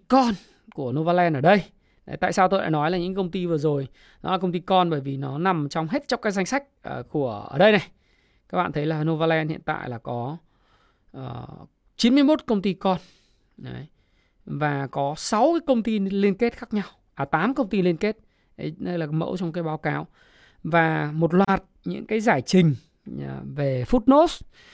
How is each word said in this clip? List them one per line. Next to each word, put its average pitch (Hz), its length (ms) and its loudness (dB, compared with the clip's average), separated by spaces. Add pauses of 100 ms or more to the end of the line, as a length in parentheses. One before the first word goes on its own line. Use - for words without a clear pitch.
con 247 260 4 (400)
của 131 180 -6
Novaland 165 440 2
ở 127 60 -2
đây. 180 220 6 (420)
Đấy, - 120 -10
tại - 160 -2
sao 185 140 4
tôi 190 140 0
lại - 80 -2
nói 156 220 0
là 185 60 -2
những 180 180 -4
công 185 160 -4
ty 180 140 -4
vừa 165 120 0
rồi 143 300 -2 (360)
nó - 80 -4
là 185 60 0
công 180 140 -2
ty 175 80 -4
con? 180 300 2
Bởi 147 120 -2
vì 139 160 -6
nó 135 200 -6
nằm 165 320 0
trong 160 180 -4
hết 254 200 -6
trong 247 140 -2
cái 214 100 -2
danh 190 140 -2
sách, 277 180 -4 (180)
ờ, 131 220 -10
của 113 460 -4
ở - 80 -6
đây 202 140 8
này. 196 160 2 (600)
Các 180 80 -4
bạn 180 140 0
thấy 147 140 -2
là 156 180 -2
Novaland 160 460 0
hiện - 160 -8
tại - 240 -6
là 117 80 -8
có, 123 400 -8 (720)
ờ, 127 360 -12 (500)
chín 240 180 4
mươi 285 80 6
mốt 302 220 2
công 208 160 -2
ty 190 120 -2
con. 185 240 -2 (600)
Đấy. 127 300 -14 (580)
Và 143 420 -4
có 139 300 -4
sáu 233 360 2
cái 330 140 0
công 233 160 2
ty 220 160 -2
liên 196 360 2
kết 233 220 -2
khác - 160 -12
nhau. 202 120 -2 (280)
À, 139 120 -4
tám 180 280 0
công 247 160 -2
ty 202 120 2
liên 175 160 2
kết. 214 200 -2 (400)
Đấy, 156 200 -8
đây 175 200 -6
là 165 80 -2
mẫu 156 320 -2
trong 175 140 -4
cái 170 120 -6
báo 156 140 -4
cáo. 151 300 -4 (560)
Và 160 500 2
một 160 200 2
loạt 190 300 2 (220)
những 175 200 -8
cái 220 140 -2
giải 208 220 2
trình, 170 340 4 (520)
à, 135 120 -10 (160)
về 135 320 -2
footnotes, 269 540 4 (320)